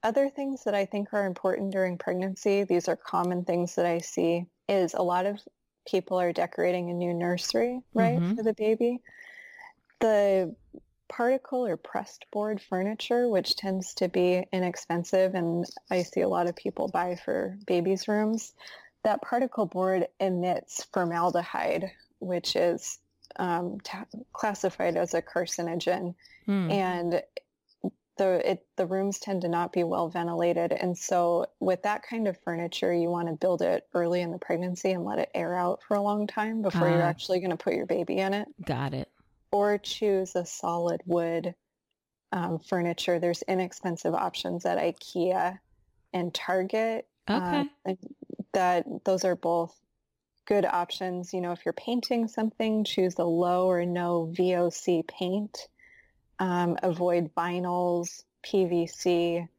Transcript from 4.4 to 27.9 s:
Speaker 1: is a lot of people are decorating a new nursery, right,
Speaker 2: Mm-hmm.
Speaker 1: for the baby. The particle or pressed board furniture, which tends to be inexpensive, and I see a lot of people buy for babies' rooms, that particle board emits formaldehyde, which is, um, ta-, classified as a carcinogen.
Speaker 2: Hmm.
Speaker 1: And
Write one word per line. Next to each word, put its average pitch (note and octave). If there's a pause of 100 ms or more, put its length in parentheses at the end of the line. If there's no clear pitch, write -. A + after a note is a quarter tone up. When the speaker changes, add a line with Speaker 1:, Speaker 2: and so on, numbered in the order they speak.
Speaker 1:
is F#3+
a -
lot F3+
of G#3 (480)
people F#3
are F3
decorating F3
a F3
new F3
nursery, F3+ (120)
right, E3+
Speaker 2:
Mm-hmm. F3
Speaker 1:
for A3+
the A3
baby. A3+ (960)
The G3+ (540)
particle B3+
or F3+
pressed -
board G#3
furniture, A3
which F#3+
tends F#3+
to F#3
be F3+
inexpensive, F#3
and E3+ (240)
I F#3
see -
a F3+
lot F3
of F3
people -
buy F3+
for F#3+
babies' F3+
rooms, G#3+ (500)
that G3+
particle A#3+
board F#3 (120)
emits F3+ (100)
formaldehyde, F3 (280)
which F3+
is, E3+ (380)
um, F3+
ta-, G3 (280)
classified F#3+
as E3+
a E3+
carcinogen. F3 (300)
Speaker 2:
Hmm. G3
Speaker 1:
And F3+ (960)